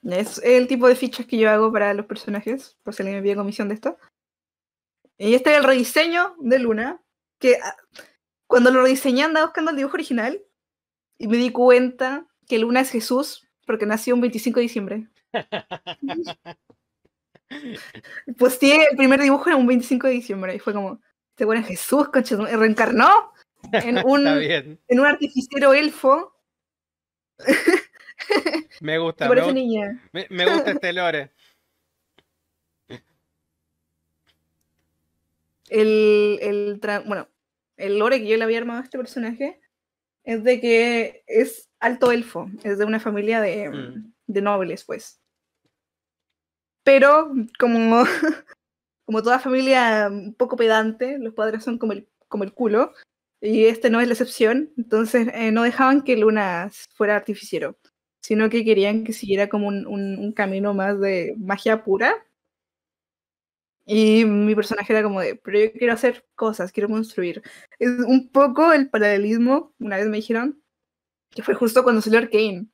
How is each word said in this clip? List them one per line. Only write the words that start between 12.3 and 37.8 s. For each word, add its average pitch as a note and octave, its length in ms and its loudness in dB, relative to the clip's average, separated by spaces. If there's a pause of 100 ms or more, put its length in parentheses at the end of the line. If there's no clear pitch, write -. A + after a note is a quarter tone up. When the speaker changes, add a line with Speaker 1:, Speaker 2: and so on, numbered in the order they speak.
Speaker 1:
que A#3 140 -2
Luna A#3+ 200 0
es C4 100 -2
Jesús B3+ 560 -4 (200)
porque A3 180 -4
nació A3 300 -2
un B3 60 0
veinticinco A#3+ 400 -2
de - 20 0
diciembre. A3 460 -8 (240)
Speaker 2:
<laughs> F#3+ 1300 -12 (1800)
Speaker 1:
Posteé C#4 520 4
el C4 60 -4
primer C4+ 240 4
dibujo C#4 300 2
en D#4 60 4
un B3+ 100 4
veinticinco B3 400 0
de C4 80 2
diciembre G3 400 -8
y G#3 60 -10
fue G#3+ 120 -6
como, G3 280 -8 (340)
"Este A#3+ 100 -2
güey A3 160 2
es A3 60 -8
Jesús, C#4 420 0
concha, B3 280 0
reencarnó A3+ 960 4 (400)
en - 0 -
Speaker 2:
<laughs> A#3 260 0
Está - 80 0
Speaker 1:
un, C#4+ 320 4
Speaker 2:
bien. D#3 500 -4
Speaker 1:
en B3 120 4
un C#4+ 60 4
artificiero C#4 680 2
elfo". D4 600 0 (1040)
<laughs> - 1400 -2
Speaker 2:
Me D#3 180 -4
gusta, E3 260 -4
Speaker 1:
Que - 100 0
Speaker 2:
me B3 60 4
Speaker 1:
parece E3+ 100 0
Speaker 2:
gu-, C4 40 0
Speaker 1:
niña. A3+ 480 -4 (100)
Speaker 2:
me, - 180 -10
me F3+ 160 -2
gusta C#4+ 260 0
este F3+ 200 -4
lore. E3 400 -4 (1600)
Speaker 1:
<laughs> - 140 -20 (2750)
El, G#3+ 720 4
el G#3 400 -4
tra-, G#3 260 -6
bueno, G3+ 220 -8 (480)
el G3 220 -2